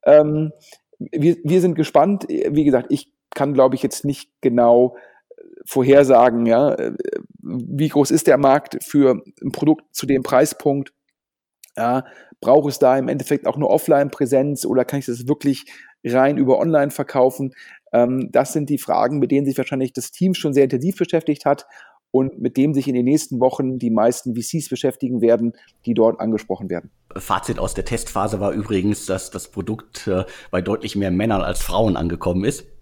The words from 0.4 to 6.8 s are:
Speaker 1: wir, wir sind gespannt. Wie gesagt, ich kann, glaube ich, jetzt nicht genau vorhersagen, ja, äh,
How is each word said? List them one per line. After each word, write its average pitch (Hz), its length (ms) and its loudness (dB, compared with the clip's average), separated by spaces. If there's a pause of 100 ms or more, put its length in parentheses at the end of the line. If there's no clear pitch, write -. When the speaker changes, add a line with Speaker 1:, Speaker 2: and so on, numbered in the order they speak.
Speaker 1:
wir, 160 460 0
wir 180 160 2
sind 170 160 2
gespannt. 160 520 2
Wie 147 360 0
gesagt, 127 260 2
ich - 220 -4 (220)
kann, 139 200 -2
glaube 131 220 4
ich, - 60 -4
jetzt - 220 -6
nicht - 260 -6 (100)
genau 120 560 4 (680)
vorhersagen, 127 840 4
ja, 117 280 2
äh, - 180 -6 (480)